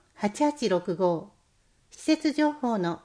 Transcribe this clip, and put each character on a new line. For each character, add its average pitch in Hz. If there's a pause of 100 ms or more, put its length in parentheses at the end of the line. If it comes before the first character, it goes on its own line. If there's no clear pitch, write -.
(140)
八 208
八 294
六 180
五。 180 (580)
施 -
設 311
情 302
報 247
の 170